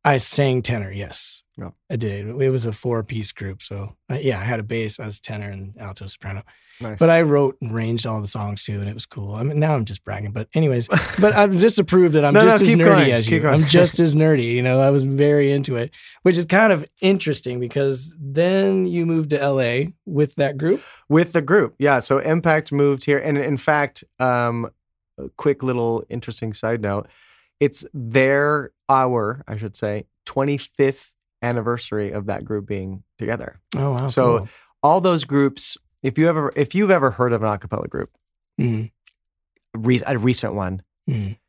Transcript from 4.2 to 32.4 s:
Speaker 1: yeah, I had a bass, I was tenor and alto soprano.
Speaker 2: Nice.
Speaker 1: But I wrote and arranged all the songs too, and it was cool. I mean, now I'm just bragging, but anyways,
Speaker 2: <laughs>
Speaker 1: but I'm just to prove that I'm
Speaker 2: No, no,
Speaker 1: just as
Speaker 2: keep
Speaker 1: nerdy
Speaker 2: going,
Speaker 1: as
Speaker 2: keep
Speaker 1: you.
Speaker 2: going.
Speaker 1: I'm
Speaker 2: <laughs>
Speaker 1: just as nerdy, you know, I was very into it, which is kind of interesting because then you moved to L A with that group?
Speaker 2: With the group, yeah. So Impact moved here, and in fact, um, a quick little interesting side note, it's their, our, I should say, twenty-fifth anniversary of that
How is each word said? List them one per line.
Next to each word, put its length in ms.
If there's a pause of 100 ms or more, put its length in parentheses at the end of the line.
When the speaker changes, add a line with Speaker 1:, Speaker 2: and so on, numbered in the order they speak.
Speaker 1:
yeah, 180
I 40
had 160
a 40
bass, 360
I 80
was 120
tenor 300
and 300
alto 280
soprano. 360 (380)
Speaker 2:
Nice. 180
Speaker 1:
But 100
I 120
wrote 400
and 100
arranged 340
all 160
the 60
songs 360
too, 180
and 80
it 40
was 120
cool. 300
I 80
mean, 160
now 160
I'm 100
just 180
bragging, 280
but 220
anyways, 340
Speaker 2:
<laughs> 340
Speaker 1:
but 120
I'm 240
just 200
to 80
prove 260
that 140
I'm 80
Speaker 2:
No, 80
no, 80
Speaker 1:
just 140
as 60
Speaker 2:
keep 80
Speaker 1:
nerdy 80
Speaker 2:
going, 280
Speaker 1:
as 120
Speaker 2:
keep 100
Speaker 1:
you. 40
Speaker 2:
going. 240
Speaker 1:
I'm 60
Speaker 2:
<laughs> 0
Speaker 1:
just 320
as 140
nerdy, 360
you 100
know, 200
I 100
was 140
very 480
into 240
it, 140 (320)
which 140
is 80
kind 280
of 120 (140)
interesting 640
because 580
then 680
you 200
moved 240
to 120
L 200
A 320 (120)
with 300
that 220
group? 240 (260)
Speaker 2:
With 240
the 100
group, 380
yeah. 220
So 160
Impact 560
moved 320
here, 140
and 180
in 200
fact, 460 (160)
um, 500 (480)
a 200
quick 260
little 460
interesting 420
side 300
note, 260 (540)
it's 320
their, 760 (180)
our, 580
I 100
should 200
say, 300 (180)
twenty-fifth 880 (280)
anniversary 680
of 140
that 180